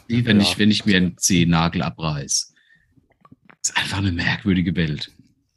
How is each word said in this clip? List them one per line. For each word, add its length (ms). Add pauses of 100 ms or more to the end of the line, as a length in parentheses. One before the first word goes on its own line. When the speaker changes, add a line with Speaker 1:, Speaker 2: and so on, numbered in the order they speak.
Speaker 1:
Wie 180
wenn 140
Speaker 2:
ja. 40
Speaker 1:
ich, 160
wenn 100
ich 160
mir 120
einen 200
Zehennagel 640
abreiß. 720 (1080)
Ist 140
einfach 200
eine 140
merkwürdige 640
Welt. 360 (460)